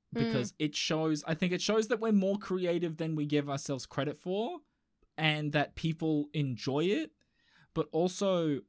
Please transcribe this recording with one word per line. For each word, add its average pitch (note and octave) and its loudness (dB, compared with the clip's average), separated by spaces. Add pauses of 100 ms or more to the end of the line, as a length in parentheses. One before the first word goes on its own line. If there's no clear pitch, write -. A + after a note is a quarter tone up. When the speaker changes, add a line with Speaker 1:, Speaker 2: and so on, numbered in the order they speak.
(160)
Speaker 1:
Mm. A#3 2
Speaker 2:
because A3+ -2
it D3+ -2
shows, D#3 0
I D#3+ 0
think F3 0
it F3 -2
shows G#3+ 2
that A3+ 0
we're A3+ 0
more G3 4
creative F3 -2
than D#3+ -2
we D3+ 0
give D3 0
ourselves C#3 -4
credit C#3 -4
for, A3 -4 (580)
and D3+ 0
that D3 0
people D#3 0
enjoy C#3 0
it, B3 0 (640)
but - -2
also, F3 2